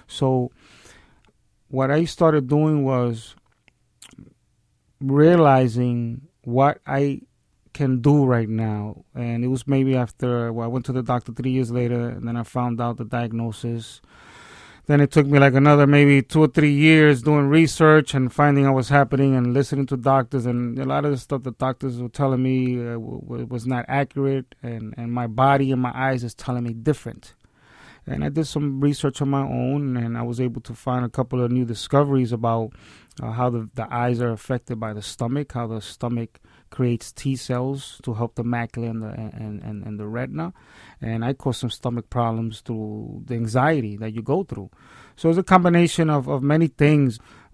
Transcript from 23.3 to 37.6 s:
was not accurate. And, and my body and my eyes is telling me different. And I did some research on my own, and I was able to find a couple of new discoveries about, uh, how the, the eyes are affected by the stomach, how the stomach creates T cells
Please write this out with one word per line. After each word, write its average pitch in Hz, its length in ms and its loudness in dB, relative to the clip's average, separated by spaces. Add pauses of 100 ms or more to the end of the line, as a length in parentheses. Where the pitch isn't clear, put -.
was 117 200 -10
not 123 220 -4
accurate. 135 760 -4
And, 113 360 -12
and 117 120 -8
my 120 160 -4
body 135 460 2
and 123 80 0
my 123 140 -2
eyes 131 280 -2
is 117 120 -8
telling 123 300 -6
me 117 100 -6
different. 117 600 -4 (720)
And 143 160 -6
I 147 60 -2
did 147 180 -2
some 139 360 -4
research 143 400 0
on 139 80 -2
my 139 100 0
own, 131 560 -4
and 117 220 -4
I 117 40 -6
was 120 160 -6
able 123 220 -4
to 117 140 -14
find 123 320 -4
a - 20 -4
couple 127 340 -4
of 120 80 0
new 127 140 0
discoveries 131 680 0
about, 113 420 -2 (480)
uh, 117 80 -8
how 123 180 -2
the, 113 240 -4
the 113 180 -8
eyes 120 300 -2
are 120 120 -2
affected 120 460 -6
by 110 140 -8
the 104 80 -12
stomach, 123 520 -6
how 120 140 -6
the 110 140 -8
stomach 117 600 -8 (280)
creates 120 440 -2
T 135 240 -6
cells 131 640 -8